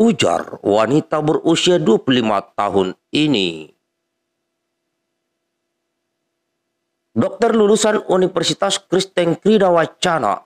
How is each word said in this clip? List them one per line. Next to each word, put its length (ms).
ujar 640
wanita 560
berusia 560
dua 240
puluh 240
lima 160
tahun 560
ini. 560
Dokter 400
lulusan 560
Universitas 720
Kristen 560
Krida 320
Wacana 800